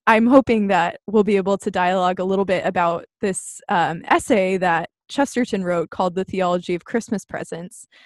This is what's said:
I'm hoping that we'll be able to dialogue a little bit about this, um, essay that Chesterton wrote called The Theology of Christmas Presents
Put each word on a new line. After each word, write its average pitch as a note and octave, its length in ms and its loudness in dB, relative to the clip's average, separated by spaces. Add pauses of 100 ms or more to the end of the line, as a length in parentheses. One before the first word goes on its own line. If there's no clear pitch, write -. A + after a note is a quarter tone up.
I'm A3+ 220 2
hoping A#3+ 400 4
that F3 400 0
we'll G#3 160 4
be G3 140 0
able G3 220 0
to G#3 120 -6
dialogue F#3 480 0
a F3+ 60 -2
little F#3+ 180 2
bit F3+ 220 0
about F3 400 0 (160)
this, - 480 -6
um, E3 360 0
essay F#3+ 520 2
that E3+ 320 0 (180)
Chesterton A#3+ 560 -2
wrote F3 280 -2
called F#3 240 -2
The F#3 100 -2
Theology F3+ 500 0
of E3+ 80 -6
Christmas - 400 -4
Presents - 640 -12 (180)